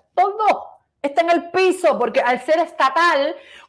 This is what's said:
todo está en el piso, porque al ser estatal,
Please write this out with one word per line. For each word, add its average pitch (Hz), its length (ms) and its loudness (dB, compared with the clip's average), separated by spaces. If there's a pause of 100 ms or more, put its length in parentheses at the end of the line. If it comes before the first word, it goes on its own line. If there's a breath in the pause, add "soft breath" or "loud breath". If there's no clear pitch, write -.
(160)
todo 403 560 0 (300)
está 285 200 -2
en 339 80 0
el 339 220 0
piso, 359 480 2
porque 233 200 -2
al 247 220 0
ser 320 180 0
estatal, 320 760 0 (340 loud breath)